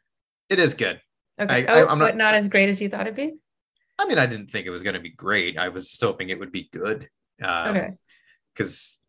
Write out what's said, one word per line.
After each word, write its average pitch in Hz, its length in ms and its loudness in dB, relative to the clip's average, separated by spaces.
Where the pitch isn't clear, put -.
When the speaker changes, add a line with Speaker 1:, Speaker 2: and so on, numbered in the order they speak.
Speaker 1:
It 190 100 2
is 160 160 4
good. 92 260 -4
Speaker 2:
Okay. 127 260 2
Speaker 1:
I, - 120 6
I, 160 40 12
Speaker 2:
Oh, - 60 6
Speaker 1:
I'm 147 120 2
Speaker 2:
but - 160 4
Speaker 1:
not 214 160 2
Speaker 2:
not - 20 6
as 208 140 2
great 196 200 4
as 202 140 -2
you 196 60 -4
thought 202 140 -6
it'd 214 120 -6
be? 294 180 -4
Speaker 1:
I 403 80 0
mean, 262 120 2
I 131 80 4
didn't 107 240 -8
think 95 160 -6
it 92 40 -6
was 87 120 -8
gonna 95 180 -4
be 85 100 -14
great. 90 460 -2
I 90 120 -2
was 90 200 -10
just - 140 -10
hoping 95 280 -2
it 90 100 -8
would 95 120 -12
be 85 200 -10
good. 101 360 -6
Um, 92 360 -2
Speaker 2:
Okay. - 140 -4
Speaker 1:
'cause - 440 -6